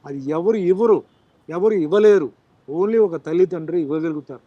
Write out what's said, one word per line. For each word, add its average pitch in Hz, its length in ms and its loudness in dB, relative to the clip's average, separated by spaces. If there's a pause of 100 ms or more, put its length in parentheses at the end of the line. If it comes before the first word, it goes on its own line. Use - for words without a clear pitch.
అది 139 260 -10
ఎవరు 175 240 0
ఇవ్వరు, 190 480 2 (460)
ఎవరు 190 240 0
ఇవ్వలేరు, 190 580 2 (400)
only 208 300 0
ఒక 165 240 -2
తల్లిదండ్రి 165 560 -2
ఇవ్వగలుగుతారు. 151 640 -6